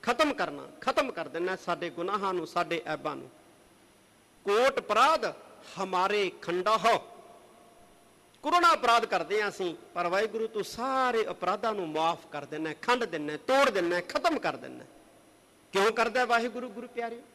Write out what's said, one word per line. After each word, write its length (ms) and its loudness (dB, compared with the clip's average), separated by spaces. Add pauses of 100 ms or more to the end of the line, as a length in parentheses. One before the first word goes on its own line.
ਖਤਮ 320 2
ਕਰਨਾ, 340 -6 (140)
ਖਤਮ 300 0
ਕਰ 160 -8
ਦਿੰਦਾ 240 -4
ਹੈ 140 -4
ਸਾਡੇ 240 -4
ਗੁਨਾਹਾਂ 440 -4
ਨੂੰ, 140 -4
ਸਾਡੇ 380 -2
ਐਬਾਂ 300 -6
ਨੂੰ। 140 -14 (1120)
"ਕੋਟ 360 4
ਅਪਰਾਧ 460 4 (580)
ਹਮਾਰੇ 480 0 (100)
ਖੰਡਾਹ।" 580 2 (1400)
ਕਰੋੜਾਂ 300 6
ਅਪਰਾਧ 320 4
ਕਰਦੇ 360 0
ਹਾਂ 80 0
ਅਸੀਂ, 260 -4 (180)
ਪਰ 140 -2
ਵਾਹਿਗੁਰੂ 400 0
ਤੂੰ 160 -4
ਸਾਰੇ 680 0
ਅਪਰਾਧਾਂ 440 -2
ਨੂੰ 160 -4
ਮਾਫ਼ 420 0
ਕਰ 140 -10
ਦਿੰਦਾ 240 -6
ਹੈ, 120 -8
ਖੰਡ 220 2
ਦਿੰਦਾ 300 -6
ਹੈ, 40 -8
ਤੋੜ 320 4
ਦਿੰਦਾ 260 0
ਹੈ, 60 -2
ਖਤਮ 380 0
ਕਰ 160 -2
ਦਿੰਦਾ 280 -14
ਹੈ। 60 -20 (840)
ਕਿਉਂ 200 4
ਕਰਦਾ 280 0
ਹੈ 60 4
ਵਾਹਿਗੁਰੂ, 440 0
ਗੁਰੂ 180 -12
ਪਿਆਰਿਓ? 340 -8 (140)